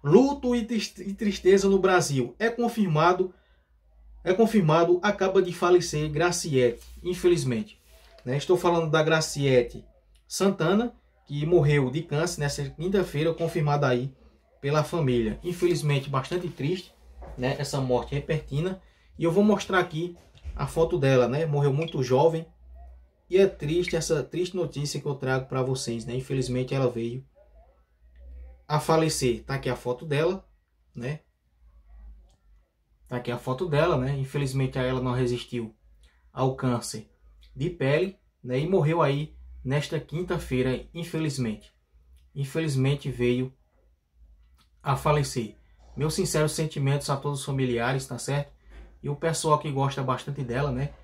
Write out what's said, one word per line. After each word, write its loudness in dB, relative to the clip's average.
Luto 6
e 0
tris-, -6
e -8
tristeza 4
no 6
Brasil. 2
É 0
confirmado, 2
é 0
confirmado, 4
acaba 2
de -2
falecer 2
Graciete, 0
infelizmente. 0
Né? -2
Estou 2
falando 2
da 4
Graciete 2
Santana, 0
que -6
morreu 4
de -4
câncer -4
nessa -4
quinta-feira, 0
confirmada 0
aí 0
pela 0
família. 0
Infelizmente, -2
bastante -4
triste, -6
né, -2
essa -4
morte 0
repentina. -4
E -2
eu 2
vou 4
mostrar 2
aqui -4
a -4
foto 0
dela, 4
né? 0
Morreu 2
muito -2
jovem. 4
E 4
é 8
triste -2
essa 0
triste -6
notícia -4
que -10
eu -4
trago -2
pra -4
vocês, -4
né? -8
Infelizmente, -4
ela 2
veio -6
a 0
falecer. 0
Tá -6
aqui -4
a -4
foto -8
dela, -2
né? -8
Tá -6
aqui -6
a -4
foto -4
dela, 2
né? -2
Infelizmente, -2
ela 0
não -2
resistiu -4
ao 0
câncer -4
de -4
pele, 0
né? -4
E -2
morreu 2
aí -2
nesta -2
quinta-feira, -2
infelizmente. -6
Infelizmente, -2
veio 0
a 0
falecer. 0
Meus -2
sinceros 0
sentimentos -2
a 0
todos -6
os -10
familiares, -2
tá -10
certo? -4
E -6
o -4
pessoal 2
que -6
gosta -2
bastante -4
dela, -2
né? -4